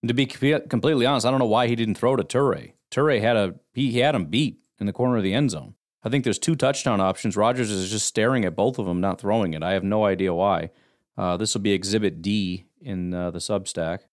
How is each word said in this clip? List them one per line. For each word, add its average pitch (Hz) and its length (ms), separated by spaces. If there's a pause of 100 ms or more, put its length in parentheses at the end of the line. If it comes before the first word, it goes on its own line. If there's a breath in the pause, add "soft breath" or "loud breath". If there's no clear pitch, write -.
And 113 60
to 117 40
be 131 140
com-, 143 420
completely 127 380
honest, 131 180
I 123 60
don't 135 80
know 127 60
why 117 220
he 117 80
didn't 113 200
throw 131 200
to 123 80
Toure. 120 500 (180)
Toure 139 280
had 117 160
a, 98 200 (180)
he, 127 180
he 120 80
had 143 140
him 101 120
beat 131 340 (200)
in 101 60
the 101 80
corner 123 240
of 104 60
the 95 100
end 135 160
zone. 82 240 (300)
I 113 60
think 131 140
there's 117 140
two 165 180
touchdown 131 460
options. 95 340
Rodgers 113 360
is 95 180
just 104 160
staring 113 400
at 87 100
both 113 220
of 107 80
them, 90 160
not 95 180
throwing 101 360
it. 78 80
I 90 80
have 95 120
no 104 220
idea 95 300
why. 87 340 (480 soft breath)
Uh, 90 180
this 107 200
will 101 60
be 101 100
Exhibit 98 500
D 92 440 (140)
in, 92 320
uh, 90 200
the 85 80
Substack. 95 640 (120)